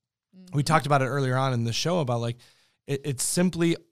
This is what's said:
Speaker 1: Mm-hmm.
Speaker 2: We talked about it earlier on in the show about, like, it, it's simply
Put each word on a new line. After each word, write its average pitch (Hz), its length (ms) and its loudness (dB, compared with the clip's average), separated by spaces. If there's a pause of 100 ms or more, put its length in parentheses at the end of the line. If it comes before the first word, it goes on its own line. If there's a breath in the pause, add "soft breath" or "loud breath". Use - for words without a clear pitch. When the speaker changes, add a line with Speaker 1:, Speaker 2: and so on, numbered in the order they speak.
(380)
Speaker 1:
Mm-hmm. 185 180 -14
Speaker 2:
We 143 60 2
talked 156 240 2
about 139 160 4
it 131 60 0
earlier 127 280 0
on 131 180 0
in 117 100 0
the 113 100 -2
show 175 260 0
about, 123 220 0
like, 117 160 -4 (480 soft breath)
it, 139 200 -4
it's 127 180 -4
simply 170 520 2 (160)